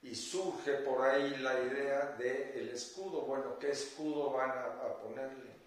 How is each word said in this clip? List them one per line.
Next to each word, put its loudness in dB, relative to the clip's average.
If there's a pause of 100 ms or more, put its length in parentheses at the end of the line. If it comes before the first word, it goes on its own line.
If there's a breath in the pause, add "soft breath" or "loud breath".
Y -8
surge 0
por 2
ahí 6
la 2
idea 2
de 0
el -4
escudo. -4
Bueno, -2
¿qué 0
escudo 0
van 2
a, -2
a -4
ponerle? -8 (160)